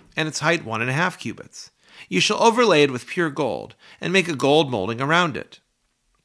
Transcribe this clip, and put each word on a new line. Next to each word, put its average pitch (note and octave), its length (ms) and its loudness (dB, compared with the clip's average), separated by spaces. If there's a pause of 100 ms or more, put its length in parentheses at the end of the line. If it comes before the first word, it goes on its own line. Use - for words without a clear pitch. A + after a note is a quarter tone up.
(180)
and D#3 100 -2
its - 120 -8
height D#3+ 260 -2
one A2 160 -6
and A#2+ 80 -4
a B2+ 40 -4
half E3+ 260 -4
cubits. - 520 -14 (380)
You F3+ 100 0
shall - 220 0
overlay G#3+ 420 6
it C3+ 80 2
with B2 160 -8
pure E3+ 220 -2
gold, A2 460 -6 (240)
and - 120 -6
make F3+ 160 2
a E3 80 -4
gold C3+ 360 4
molding A2+ 280 -4
around D3+ 380 0
it. - 220 -14 (640)